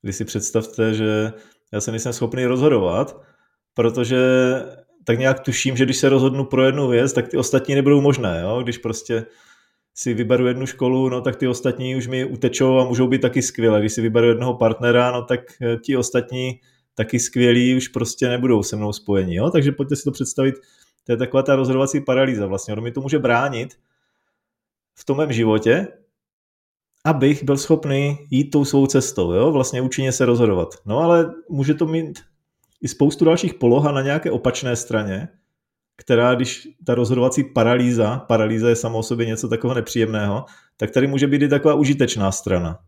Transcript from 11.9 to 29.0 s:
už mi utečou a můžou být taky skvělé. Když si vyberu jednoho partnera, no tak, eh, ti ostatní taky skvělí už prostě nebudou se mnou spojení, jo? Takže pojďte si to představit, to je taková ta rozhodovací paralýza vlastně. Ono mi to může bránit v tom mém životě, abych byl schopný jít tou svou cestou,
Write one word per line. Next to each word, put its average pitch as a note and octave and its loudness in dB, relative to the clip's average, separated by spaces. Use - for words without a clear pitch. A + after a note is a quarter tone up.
už A#2+ -6
mi B2+ -4
utečou C3 0
a B2+ 4
můžou B2 0
být B2+ 0
taky B2+ 0
skvělé. A2+ 2
Když G#2+ -2
si A#2+ -4
vyberu A#2 4
jednoho A#2+ 0
partnera, A#2+ 2
no B2 -4
tak, A#2+ -4
eh, A#2 -2
ti C3 -4
ostatní B2+ -4
taky A#2 -2
skvělí B2 2
už B2+ -4
prostě A#2 -4
nebudou B2 2
se G#2 -6
mnou G#2 -4
spojení, F#2+ -2
jo? A2 0
Takže C#3+ 2
pojďte C#3 -4
si - -12
to D3 -2
představit, C3+ -2
to - -4
je A#2+ 2
taková B2+ 0
ta C#3 2
rozhodovací C3+ 0
paralýza C3 0
vlastně. G2 -6
Ono G#2+ -6
mi A#2+ -8
to C3+ -6
může C#3 -2
bránit B2+ 0
v - -20
tom C3+ -2
mém D3+ -2
životě, A2+ 2
abych C#3+ 2
byl C#3 2
schopný C#3+ -2
jít C#3+ 0
tou D3 2
svou C#3 2
cestou, B2 0